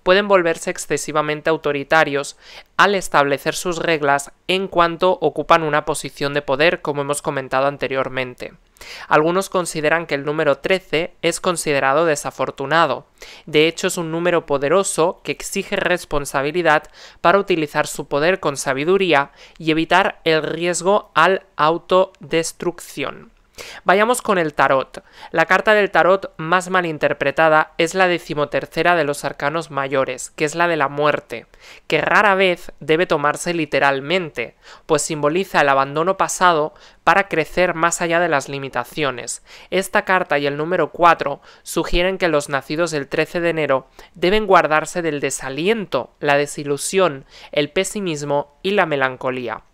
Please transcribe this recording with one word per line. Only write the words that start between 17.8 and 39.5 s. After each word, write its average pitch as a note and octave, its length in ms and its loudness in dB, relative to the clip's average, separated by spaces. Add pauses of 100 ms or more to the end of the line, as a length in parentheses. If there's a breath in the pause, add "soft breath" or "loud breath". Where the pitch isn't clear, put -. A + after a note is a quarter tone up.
su - 200 -10
poder D#3+ 320 0
con C#3+ 180 -2
sabiduría D3 720 0 (280 loud breath)
y D#3+ 100 -2
evitar F3 540 2
el D#3+ 180 2
riesgo E3+ 720 -2
al F3+ 300 2 (140)
autodestrucción. E3 1700 -2 (520 loud breath)
Vayamos A3 380 2
con G3+ 160 0
el D#3+ 160 -2
tarot. C#3 500 0 (280 loud breath)
La - 140 2
carta F#3+ 280 2
del G3+ 180 2
tarot F3+ 460 2
más F3 320 -2
malinterpretada D#3 1080 2
es E3+ 180 0
la F#3 120 4
decimotercera D#3+ 880 -2
de D#3+ 80 0
los C#3+ 220 -4
arcanos D3+ 460 -6
mayores, C3+ 600 -4
que D#3+ 140 -4
es D3 100 -6
la E3+ 120 2
de E3+ 100 0
la C#3 100 0
muerte, C#3+ 580 -2 (420 loud breath)
que - 140 0
rara F#3+ 340 4
vez F#3 440 0
debe D#3 260 2
tomarse D3+ 480 0
literalmente, C#3+ 1040 -2 (300 loud breath)
pues D3+ 160 2
simboliza D#3+ 600 0
el C#3+ 80 4
abandono C#3+ 480 0
pasado E3 560 2 (300 loud breath)
para F#3+ 240 4
crecer E3+ 460 0
más E3 280 0
allá E3 180 0
de F3 100 2
las C#3+ 200 0
limitaciones. B2+ 920 -6 (280 loud breath)